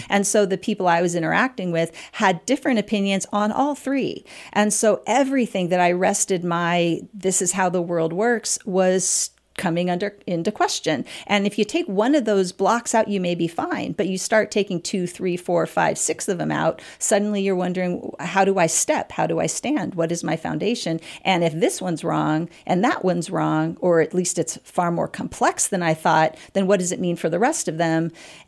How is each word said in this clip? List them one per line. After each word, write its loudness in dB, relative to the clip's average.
And 2
so 4
the -2
people -2
I 4
was 0
interacting 0
with 0
had 2
different 2
opinions 0
on 0
all 0
three. -4
And 2
so 2
everything 2
that 2
I 4
rested 0
my, 0
"This -2
is -2
how 0
the 0
world -2
works," 0
was 2
coming 0
under, -2
into 0
question. -2
And 2
if -2
you 2
take -2
one 2
of 2
those 2
blocks 0
out, 2
you -2
may 0
be 0
fine. -4
But -2
you -4
start 0
taking -2
two, -2
three, -4
four, 0
five, 0
six -4
of -2
them -2
out, -2
suddenly 0
you're 0
wondering, -2
"How 2
do 2
I 4
step? 0
How 0
do 0
I 0
stand? -4
What -2
is -4
my -2
foundation? -2
And 2
if 2
this 0
one's -4
wrong 0
and 2
that 0
one's 0
wrong, 0
or 4
at 2
least -2
it's -4
far -2
more 0
complex -2
than -2
I 2
thought, 4
then 2
what 4
does -2
it -4
mean 0
for -2
the 0
rest 0
of -6
them? 2